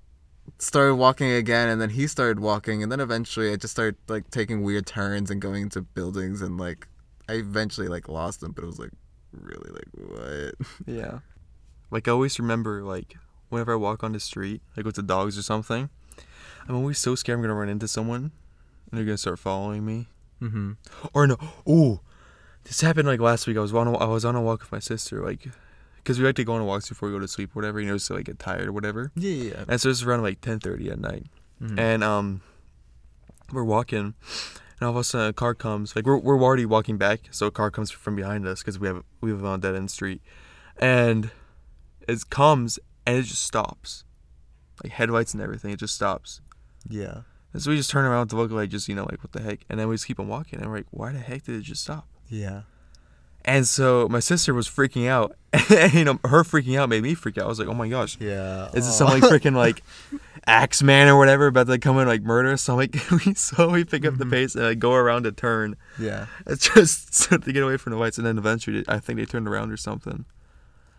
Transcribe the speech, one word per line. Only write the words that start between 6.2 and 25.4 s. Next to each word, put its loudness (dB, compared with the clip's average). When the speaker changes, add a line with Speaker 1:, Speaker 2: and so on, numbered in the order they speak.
Speaker 1:
and, -6
like, -10
I -8
eventually, -6
like, -10
lost -8
him, -10
but -14
it -12
was, -16
like, -16
really, -18
like, -16
what? -12
<laughs> -20
Speaker 2:
Yeah. -10
Like, -4
I 2
always 0
remember, -4
like, -10
whenever -4
I 0
walk -4
on -6
the -8
street, -10
like, -8
with -6
the -8
dogs -2
or -8
something, -4
I'm -6
always -4
so -2
scared -4
I'm -2
gonna -2
run -4
into -6
someone, -6
and -6
they're -4
gonna -2
start -6
following -6
me. -8
Speaker 1:
Mm-hmm. -6
Speaker 2:
Or 6
no, 2
ooh, 6
this -6
happened, 2
like, 2
last 2
week. -2
I 0
was -2
on 2
a, 2
I 0
was 0
on 0
a -2
walk -2
with -20
my -8
sister, -8
like, -10